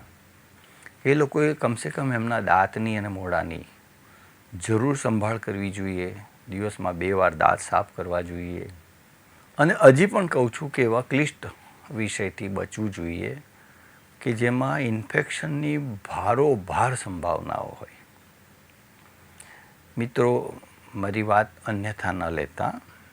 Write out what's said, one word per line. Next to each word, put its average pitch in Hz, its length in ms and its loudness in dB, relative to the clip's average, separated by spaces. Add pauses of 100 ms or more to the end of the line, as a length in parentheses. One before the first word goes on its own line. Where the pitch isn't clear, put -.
(1040)
એ 135 100 6
લોકોએ 151 400 2
કમસે 117 360 -2
કમ 135 220 -2
એમના 117 280 0
દાંતની 98 560 2
અને 104 120 -4
મોઢાની 87 580 -4 (1000)
જરૂર 117 300 2
સંભાળ 113 420 0
કરવી 98 320 -4
જોઈએ. 95 380 -4 (400)
દિવસમાં 95 500 -4
બે 92 140 0
વાર 90 220 4
દાંત 82 260 4
સાફ - 360 -2
કરવા 87 260 -2
જોઈએ. 87 440 -8 (920)
અને 151 240 4
હજી 147 240 10
પણ 196 200 2
કહું 127 240 2
છું 143 200 -10
કે 135 120 0
એવા 117 280 2
ક્લિષ્ટ 143 360 -2 (440)
વિષયથી 104 580 -4
બચવું 98 420 -4
જોઈએ 87 420 -6 (880)
કે 127 120 -2
જેમાં 127 480 0
ઇન્ફેક્શનની 147 960 -2 (280)
ભારોભાર 113 920 0
સંભાવનાઓ 87 720 -4 (120)
હોય. - 200 -20 (2000)
મિત્રો, 120 340 2 (640)
મારી 101 280 -2
વાત 107 260 4 (180)
અન્યથા 104 460 -4
ન 87 180 -2
લેતા, - 420 -4 (400)